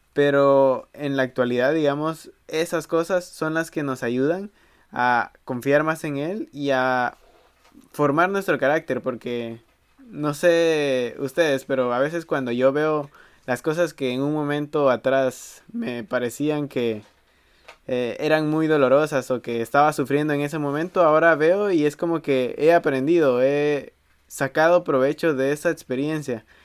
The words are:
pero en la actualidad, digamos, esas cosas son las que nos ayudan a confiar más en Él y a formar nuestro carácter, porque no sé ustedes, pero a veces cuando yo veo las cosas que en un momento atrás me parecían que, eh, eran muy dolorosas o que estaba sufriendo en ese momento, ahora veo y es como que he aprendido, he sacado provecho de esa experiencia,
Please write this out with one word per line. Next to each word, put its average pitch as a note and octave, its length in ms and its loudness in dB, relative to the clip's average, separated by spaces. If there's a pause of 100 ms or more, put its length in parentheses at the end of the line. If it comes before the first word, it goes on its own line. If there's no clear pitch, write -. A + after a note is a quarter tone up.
(140)
pero C#3 800 4
en C#3 240 -4
la C3 60 2
actualidad, B2 500 0
digamos, D3+ 560 -2 (180)
esas D#3+ 380 -4
cosas E3+ 400 -2
son D#3 260 -6
las D#3+ 180 -4
que D#3 120 -6
nos C3 200 -4
ayudan C#3+ 480 -2 (400)
a B2 420 0 (120)
confiar C#3 400 0
más D#3+ 200 -4
en C#3+ 120 -6
Él E3 340 -8
y C#3 200 -4
a B2+ 480 0 (760)
formar D3 380 2
nuestro F#3+ 280 -2
carácter, C#3 440 0
porque A#2 580 -8 (520)
no D3 220 -4
sé D3+ 840 2
ustedes, C#3 460 0
pero B2+ 300 0
a B2 40 0
veces D#3+ 280 -2
cuando C3 260 -4
yo B2+ 200 4
veo D3+ 380 -2 (360)
las B2+ 160 -4
cosas D#3+ 320 -2
que B2+ 180 -4
en C3 80 -4
un C#3+ 140 -2
momento D3 560 0
atrás C3 720 -2 (100)
me B2 320 -6
parecían C#3+ 640 -4
que, A2+ 340 -4 (840)
eh, B2 340 -4
eran D#3 280 0
muy D#3 180 0
dolorosas C#3+ 640 2
o A#2+ 120 -4
que A#2 200 -4
estaba D3 300 2
sufriendo D3 420 -2
en C#3+ 80 -2
ese D3 160 -4
momento, D3+ 440 -2
ahora D#3+ 320 4
veo F#3 360 2
y D3+ 160 2
es D3 100 -2
como E3+ 240 -4
que C3 380 0
he E3 160 6
aprendido, C#3+ 680 2
he D3 520 0 (340)
sacado D#3+ 560 2
provecho D3 500 0
de C3+ 180 0
esa D#3 180 -2
experiencia, C#3 720 -6 (200)